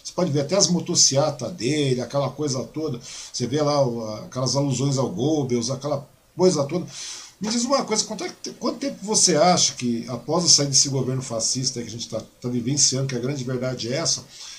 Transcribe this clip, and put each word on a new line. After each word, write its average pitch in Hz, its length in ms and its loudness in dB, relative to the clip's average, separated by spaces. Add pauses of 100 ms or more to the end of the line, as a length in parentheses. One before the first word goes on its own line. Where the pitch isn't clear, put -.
Você - 100 -12
pode 165 200 0
ver 143 80 2
até 139 160 0
as 196 120 6
motociatas 139 840 2
dele, 127 480 0
aquela 135 300 -2
coisa 131 340 -2
toda. 151 360 -6 (320)
Você 123 140 -2
vê 143 160 0
lá 143 220 4
o, 117 300 -2 (100)
aquelas 131 320 -2
alusões 139 420 2
ao 123 100 2
Goebbels, 123 600 0
aquela 139 380 -4 (280)
coisa 156 280 6
toda. 165 220 -2 (540)
Me 208 80 -2
diz 233 160 0
uma 262 200 2
coisa, 214 200 0
quanto 220 200 -6
é - 40 -6
que, - 260 -10
quanto - 260 -4
tempo 277 200 -4
você 190 360 4
acha 165 400 4
que, 117 320 -2
após 147 360 -2
a - 40 4
saída 143 240 4
desse 139 160 4
governo 131 340 -2
fascista 120 580 -4
que 117 60 -10
a 104 40 -14
gente 113 200 -10
tá, 113 100 -4 (200)
tá 127 80 -6
vivenciando, 131 580 2
que 135 80 -4
a 117 60 -2
grande 127 240 -4
verdade 123 480 -4
é 139 40 -2
essa, 185 280 -2 (340)